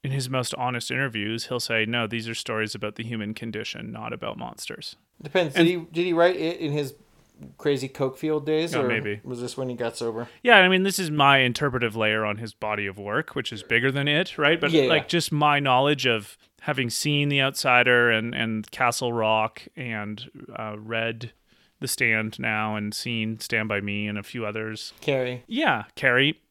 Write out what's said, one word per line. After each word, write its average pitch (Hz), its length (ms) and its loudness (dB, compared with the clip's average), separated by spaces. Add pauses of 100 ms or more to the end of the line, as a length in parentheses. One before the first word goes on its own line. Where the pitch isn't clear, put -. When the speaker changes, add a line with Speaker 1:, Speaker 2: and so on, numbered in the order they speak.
Speaker 1:
in 139 80 -4
his 131 180 -2
most 127 260 -2
honest 123 360 -4
interviews, 113 560 -4
he'll 123 140 -4
say, 113 240 0
"No, 117 220 -2
these 113 220 -6
are 113 60 -6
stories 110 400 -4
about 104 220 -8
the 117 80 -8
human 110 300 -6
condition, 113 580 -10
not 117 200 -10
about 113 260 -8
monsters." - 580 -12 (260)
Speaker 2:
Depends. 156 320 0
Speaker 1:
And 170 120 6
Speaker 2:
Did 180 120 2
he, 165 140 -10
did 170 140 -2
he 180 60 0
write 170 240 6
it 165 220 -2
in 151 140 -2
his 147 220 -2 (640)
crazy 135 300 0
coke 135 300 -4
field 151 280 -2
days, 156 280 0
Speaker 1:
Oh, 127 80 2
Speaker 2:
or 123 60 2
Speaker 1:
maybe. 107 360 -2
Speaker 2:
was 123 160 -8
this 120 160 -8
when 131 120 -4
he 123 60 -4
got 117 220 -4
sober? 117 320 -4 (140)
Speaker 1:
Yeah, 233 160 8
I 185 100 8
mean, 185 160 4
this 196 140 -2
is 170 120 -2
my 139 280 6
interpretive 123 580 0
layer 110 280 2
on 104 140 -2
his 113 160 -10
body 104 320 -4
of 98 120 -8
work, 104 360 -4
which 127 180 -6
is 104 120 -12
bigger 120 260 2
than 139 160 -2
it, 151 320 0
right? 156 220 4
But, 147 100 2
Speaker 2:
Yeah, 160 140 6
Speaker 1:
like, 151 200 4
Speaker 2:
yeah. - 40 -16
Speaker 1:
just 170 240 0
my 147 260 4
knowledge 135 480 4
of 110 300 0 (260)
having 135 260 -2
seen 143 420 0
The 139 120 2
Outsider 123 680 4
and, 113 240 0
and 110 360 -4
Castle 120 420 0
Rock 110 500 0 (120)
and, 107 560 -8 (260)
uh, 107 220 -8
read 113 540 -6 (480)
The 131 80 -4
Stand 110 500 0
now 107 380 -2
and 107 180 -4
seen 110 460 -4
Stand 110 280 -2
By 101 120 0
Me 104 260 -4
and 104 120 -6
a 98 40 -8
few 113 240 -8
others. 110 540 -8
Speaker 2:
Carrie. 127 480 -2
Speaker 1:
Yeah, 220 360 0 (120)
Carrie. 135 440 2 (100)